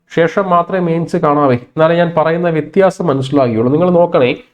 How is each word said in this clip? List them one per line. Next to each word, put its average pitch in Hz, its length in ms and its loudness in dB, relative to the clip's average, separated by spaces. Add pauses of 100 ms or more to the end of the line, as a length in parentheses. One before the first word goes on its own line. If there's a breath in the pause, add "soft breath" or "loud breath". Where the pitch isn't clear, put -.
(160)
ശേഷം 175 340 0
മാത്രമേ 175 280 0
മെയിൻസ് 170 380 -2
കാണാവേ, 147 380 0
എന്നാലേ 160 420 -2
ഞാൻ 170 200 0
പറയുന്ന 165 320 0
വ്യത്യാസം 175 580 0
മനസ്സിലാകുകയുള്ളൂ. 131 680 0
നിങ്ങൾ 175 180 0
നോക്കണേ, 170 460 2 (180)